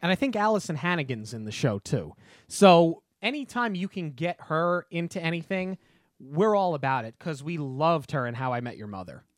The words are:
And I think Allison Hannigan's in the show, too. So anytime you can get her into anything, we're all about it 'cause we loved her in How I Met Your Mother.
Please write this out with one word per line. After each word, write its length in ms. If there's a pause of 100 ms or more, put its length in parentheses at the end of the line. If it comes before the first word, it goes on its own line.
And 80
I 60
think 220
Allison 400
Hannigan's 560
in 100
the 80
show, 280
too. 340 (340)
So 560 (180)
anytime 540
you 140
can 220
get 320
her 460
into 320
anything, 560 (400)
we're 380
all 180
about 300
it 160
'cause 240
we 140
loved 540
her 140
in 100
How 180
I 80
Met 160
Your 100
Mother. 380 (120)